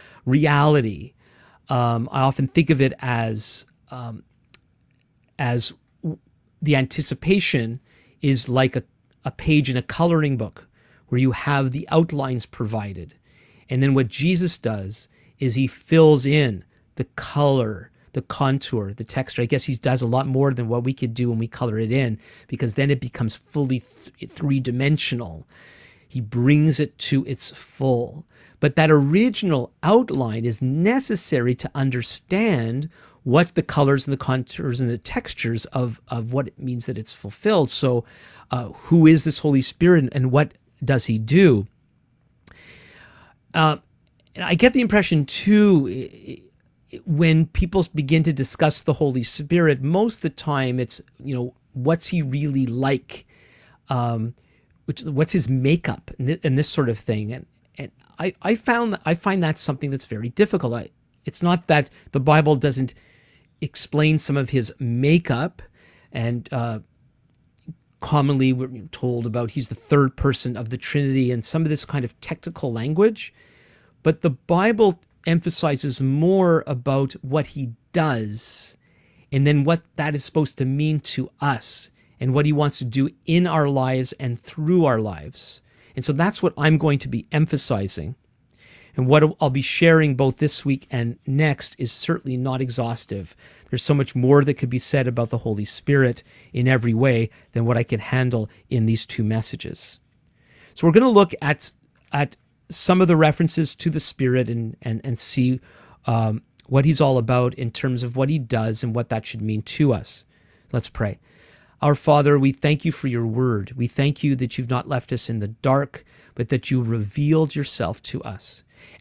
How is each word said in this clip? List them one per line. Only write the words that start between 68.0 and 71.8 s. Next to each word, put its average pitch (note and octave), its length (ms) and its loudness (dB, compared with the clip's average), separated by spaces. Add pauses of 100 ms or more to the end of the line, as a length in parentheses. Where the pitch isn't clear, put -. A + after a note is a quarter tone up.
commonly C3+ 520 2
we're B2+ 400 -8
told A#2+ 340 -4
about A#2 240 -4
he's C3 160 -6
the - 80 -10
third C#3+ 400 2
person B2 400 -2
of A2+ 140 -10
the B2+ 80 -8
Trinity C3+ 540 0
and A#2 120 -4
some D#3+ 200 -2
of D#3 60 0
this D3+ 140 -4